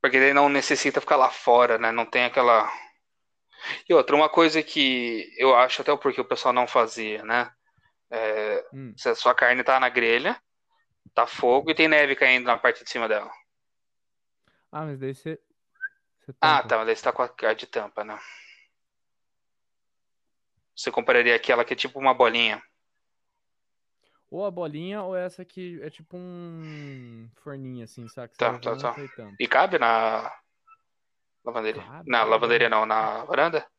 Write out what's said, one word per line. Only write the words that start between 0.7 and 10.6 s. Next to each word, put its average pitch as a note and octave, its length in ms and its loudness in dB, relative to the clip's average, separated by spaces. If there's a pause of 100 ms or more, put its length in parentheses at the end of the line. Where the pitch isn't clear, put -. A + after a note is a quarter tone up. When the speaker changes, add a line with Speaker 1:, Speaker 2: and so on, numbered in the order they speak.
Speaker 1:
ficar D3+ 160 2
lá C3 140 4
fora, A#2+ 480 4
né? A#2 120 0
Não A#2 140 -2
tem B2 200 -2
aquela. A#2+ 460 4 (1160)
E F3 60 4
outra, C#3+ 220 6
uma D3+ 120 4
coisa D#3 340 4
que B2 760 -2
eu C3 160 4
acho B2+ 280 4
até D3 100 0
o C#3+ 60 0
porquê C3 220 -4
o A#2+ 40 -2
pessoal B2+ 300 -2
não B2 120 2
fazia, A2 560 -2
né? A#2 280 -4 (600)
É, G#2+ 640 -4
Speaker 2:
Hum. C3+ 240 -16
Speaker 1:
se - 120 -6
a A#2 60 0
sua B2+ 200 0
carne B2+ 280 2
tá C3 160 2
na C3 120 2
grelha, B2 500 0 (760)